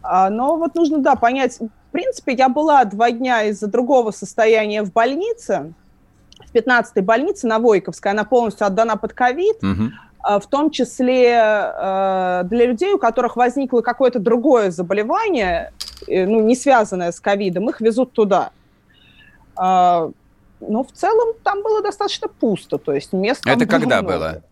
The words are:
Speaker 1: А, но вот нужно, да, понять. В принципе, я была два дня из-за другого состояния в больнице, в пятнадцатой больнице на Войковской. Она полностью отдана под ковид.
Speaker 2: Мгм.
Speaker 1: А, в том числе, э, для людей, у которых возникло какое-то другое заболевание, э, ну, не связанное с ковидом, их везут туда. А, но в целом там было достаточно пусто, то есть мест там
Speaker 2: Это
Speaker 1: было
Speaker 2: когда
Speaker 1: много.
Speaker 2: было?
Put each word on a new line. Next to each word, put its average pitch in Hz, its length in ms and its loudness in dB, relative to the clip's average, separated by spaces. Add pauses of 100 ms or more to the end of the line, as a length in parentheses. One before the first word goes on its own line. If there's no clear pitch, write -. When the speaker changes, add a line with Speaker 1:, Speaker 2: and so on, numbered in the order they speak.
Speaker 1:
А, 185 280 2
но 254 260 -2
вот 320 180 -4
нужно, 311 240 0
да, 269 160 2
понять. 247 460 0
В - 320 -16
принципе, 480 420 -4
я 262 140 4
была 285 380 4
два 208 260 0
дня 233 320 -2
из-за 208 240 -4
другого 240 420 0
состояния 214 720 0
в 190 100 -8
больнице, 240 800 -2 (720)
в - 80 -20
пятнадцатой 233 500 2
больнице 254 440 0
на 220 120 0
Войковской. 202 540 0
Она 208 120 -2
полностью 220 420 0
отдана 220 300 0
под 214 160 -8
ковид. 339 500 0
Speaker 2:
Мгм. 98 300 -2 (280)
Speaker 1:
А, 202 200 0
в - 80 -20
том 294 240 0
числе, 254 600 2
э, 190 1120 0
для 240 200 2
людей, 294 280 -2
у - 40 0
которых 240 380 0
возникло 247 440 0
какое-то 247 380 0
другое 233 540 2
заболевание, 202 1000 -2 (360)
э, 185 180 0
ну, 220 160 2
не 226 140 4
связанное 196 560 0
с - 80 -14
ковидом, 202 500 -2
их - 100 -8
везут 226 320 0
туда. 190 380 0 (1080)
А, 180 520 2 (500)
но 220 240 -4
в - 80 -16
целом 453 500 0
там 403 200 -4
было 427 200 0
достаточно - 460 -4
пусто, - 480 -2
то 143 160 -4
есть 139 220 -4
мест 196 280 -2
там 127 120 2
Speaker 2:
Это 240 120 2
Speaker 1:
было - 40 -4 (100)
Speaker 2:
когда 113 220 2
Speaker 1:
много. 92 160 -2
Speaker 2:
было? 80 340 -6